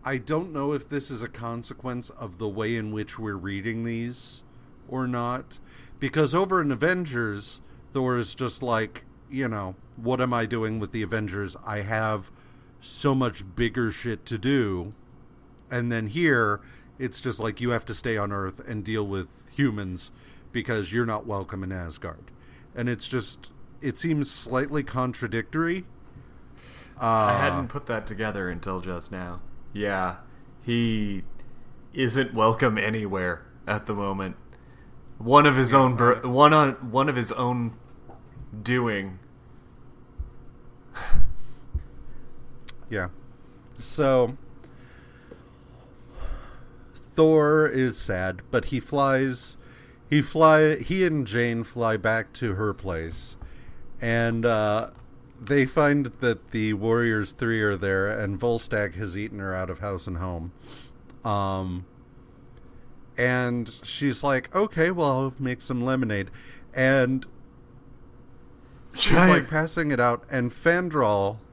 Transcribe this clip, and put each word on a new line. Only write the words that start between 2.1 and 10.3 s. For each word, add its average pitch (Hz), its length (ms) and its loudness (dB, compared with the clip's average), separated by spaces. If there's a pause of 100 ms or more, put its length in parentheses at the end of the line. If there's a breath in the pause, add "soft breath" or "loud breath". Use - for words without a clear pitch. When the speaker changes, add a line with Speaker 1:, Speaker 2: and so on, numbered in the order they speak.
Speaker 1:
of 95 260 -14
the 107 120 -4
way 110 260 -2
in 107 160 -4
which 107 280 -8
we're 107 160 -4
reading 98 480 -6
these 117 580 -8 (460 soft breath)
or 127 200 -4
not, 123 520 -6 (400 soft breath)
because 139 340 0
over 185 280 2
in 143 100 0
Avengers, 123 880 -2 (320 soft breath)
Thor 127 240 0
is 113 180 -4
just 127 280 -6
like, 110 420 -2 (240)
you 131 180 -4
know, 98 280 -6 (200)
"What 123 240 0
am 123 140 2